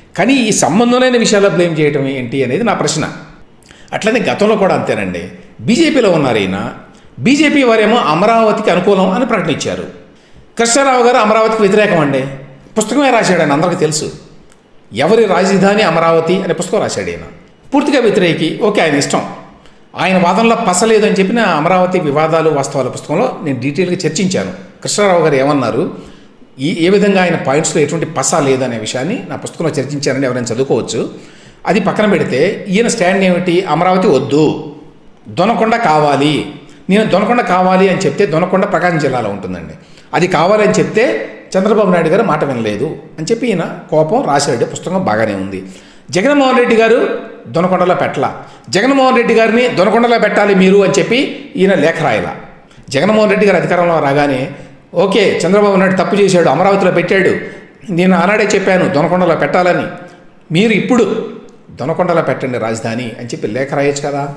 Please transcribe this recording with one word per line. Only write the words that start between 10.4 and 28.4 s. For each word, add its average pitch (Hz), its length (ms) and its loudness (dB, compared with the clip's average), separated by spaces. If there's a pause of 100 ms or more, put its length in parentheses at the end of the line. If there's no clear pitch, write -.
కృష్ణారావు 269 480 2
గారు 247 160 4
అమరావతికి 220 420 2
వ్యతిరేకం 202 380 2
అండి, 139 240 0 (500)
పుస్తకమే 254 380 0
రాశాడు 180 320 2
ఆయన, 147 100 0
అందరికీ 175 260 -2
తెలుసు. 151 280 -2 (840)
ఎవరి 175 340 2
రాజధాని 196 580 2
అమరావతి 165 580 2
అనే 180 120 -2
పుస్తకం 175 280 -4
రాశాడు 107 280 -6
ఈయన, 82 180 -10 (400)
పూర్తిగా 285 320 0
వ్యతిరేకి. 180 500 0 (140)
ఓకే, 208 180 0
ఆయన 156 140 0
ఇష్టం, 143 260 -2 (760)
ఆయన 180 200 0
వాదనలో 220 440 2
పసలేదు 214 440 2
అని 190 100 2
చెప్పిన 196 260 0 (120)
అమరావతి 180 460 0
వివాదాలు 156 500 0
వాస్తవాల 135 400 -2
పుస్తకంలో 165 380 -4 (140)
నేను 139 180 -4
డీటెయిల్గా 175 400 -2
చర్చించాను. 147 520 -2 (260)
కృష్ణారావు 185 460 0
గారు 151 120 2
ఏమన్నారు, 131 480 0 (760)
ఈ, 139 100 -4 (100)
ఏ 160 100 2
విధంగా 196 320 2
ఆయన 170 160 0
పాయింట్స్లో 156 440 -2
ఎటువంటి 156 320 -2
పస 135 160 -4 (100)
లేదనే 131 380 -2